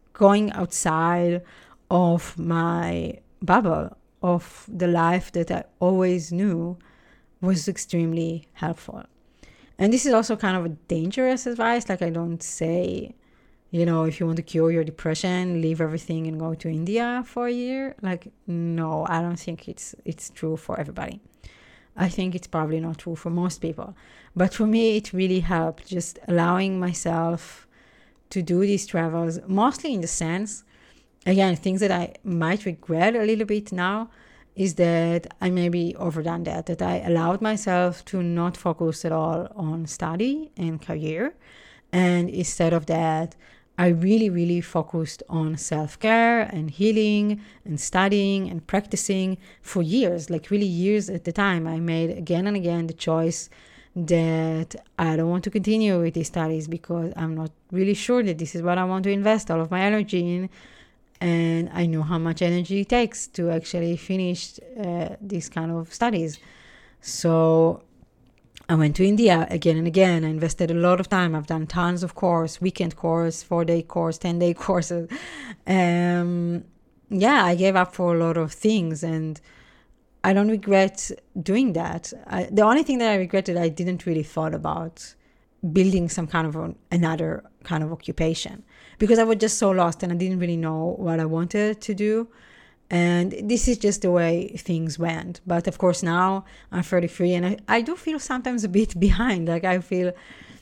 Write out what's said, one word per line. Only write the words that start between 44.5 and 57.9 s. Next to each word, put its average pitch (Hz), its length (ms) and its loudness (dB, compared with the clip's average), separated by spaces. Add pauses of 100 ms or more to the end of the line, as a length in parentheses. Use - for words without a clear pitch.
focused 160 640 -4
on 160 300 -2
self-care 226 840 2
and 160 300 -4
healing 208 720 2 (240)
and 151 120 -6
studying 196 720 2
and 170 180 -8
practicing 190 680 -2 (240)
for - 220 -2
years, 175 480 0
like, 160 200 -6
really 202 160 2
years 202 440 0
at 170 140 -6
the 170 80 -4
time. 180 340 0
I 165 120 -4
made 165 320 0
again 175 360 -2
and 208 100 0
again 170 300 -2
the 165 80 -8
choice 165 560 -2 (440)
that 160 800 0 (240)
I 160 180 0
don't 165 120 2
want 175 160 -2
to 208 60 -4
continue 208 500 2
with 160 140 0
these 165 140 -4
studies 160 400 -2
because 165 480 -6
I'm 160 180 -4
not 160 160 -6 (200)
really 190 240 2